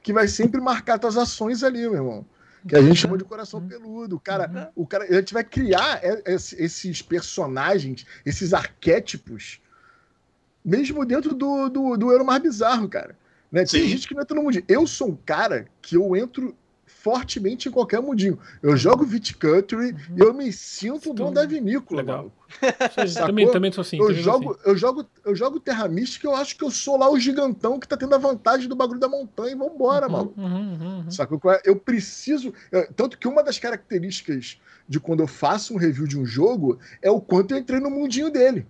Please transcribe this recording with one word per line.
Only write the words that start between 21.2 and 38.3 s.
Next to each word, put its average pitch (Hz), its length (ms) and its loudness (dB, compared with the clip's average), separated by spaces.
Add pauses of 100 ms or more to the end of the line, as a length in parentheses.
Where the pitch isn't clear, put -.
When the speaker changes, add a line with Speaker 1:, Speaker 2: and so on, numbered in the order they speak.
Speaker 2:
Então, 285 120 2
Speaker 1:
da - 40 2
vinícola, 247 540 -4
Speaker 2:
legal. 131 160 -6
Speaker 1:
maluco. 104 180 -14 (540)
Speaker 2:
Isso - 100 -6
aí, 226 80 0
Speaker 1:
Sacou? 165 200 -2
Speaker 2:
também, 214 240 6
também 190 200 2
sou 190 120 -6
assim, - 140 -6
Speaker 1:
Eu 208 100 4
Speaker 2:
também 170 160 0
sou 202 100 4
Speaker 1:
jogo, 254 180 0
Speaker 2:
assim. - 140 -10
Speaker 1:
eu 196 120 6
jogo, 254 280 -2 (180)
eu 202 120 -2
jogo 269 260 -2
Terra 220 260 -4
Mística 220 400 -4
e - 20 0
eu 277 60 2
acho 277 220 -6
que - 60 -6
eu 294 60 -2
sou 269 280 -2
lá 262 120 4
o 294 80 4
gigantão 262 600 0
que - 80 -14
tá 294 80 -2
tendo 262 200 0
a - 20 2
vantagem 262 500 0
do 254 80 -6
bagulho 247 240 -2
da 262 80 2
montanha 262 440 -6
e 269 40 -10
vambora, 277 520 0
Speaker 2:
Uhum, 175 40 -4
Speaker 1:
maluco. 202 300 -4
Speaker 2:
uhum, 196 60 -6 (260)
uhum, 170 320 -8
uhum. 170 60 -10
Speaker 1:
Sacou 147 280 -4
qual 190 160 4
é? 190 80 -2
Eu 196 140 4
preciso, 247 760 -4 (160)
é, 180 240 0
tanto 240 240 -2
que - 120 -4
uma 294 140 4
das 285 140 -2
características 185 1040 -6 (280)
de 147 120 -2
quando 165 220 0
eu 156 60 0
faço 196 460 -2
um 208 40 -4
review 156 280 2
de 143 140 -4
um 131 60 0
jogo 143 540 2 (220)
é 190 80 4
o 214 120 4
quanto 190 320 2
eu 269 60 0
entrei 254 200 -2
no 277 100 -2
mundinho 277 400 -2
dele. 254 400 4